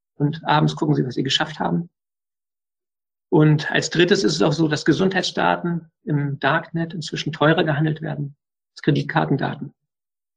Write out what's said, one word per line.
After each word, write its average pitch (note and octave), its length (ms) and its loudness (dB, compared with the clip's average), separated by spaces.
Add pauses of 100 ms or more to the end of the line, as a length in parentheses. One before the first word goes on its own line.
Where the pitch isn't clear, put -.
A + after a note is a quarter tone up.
(160)
und D3 280 -2
abends D3+ 320 2
gucken D3+ 200 0
sie, C#3+ 100 0
was B2 80 -6
sie D3+ 100 -4
geschafft - 360 -4
haben. F3 300 -2 (1400)
Und D3+ 420 4
als - 180 -2
drittes F3 340 2
ist E3+ 120 2
es F3+ 60 -2
auch D#3+ 120 4
so, D#3+ 140 2
dass D3 180 -2
Gesundheitsdaten F3 1040 0 (140)
im C#3+ 360 -2
Darknet E3 540 -2
inzwischen D#3 380 -8
teurer D#3+ 320 2
gehandelt D#3 380 0
werden C#3+ 340 -8 (400)
als - 80 -20
Kreditkartendaten. D3+ 920 -2 (640)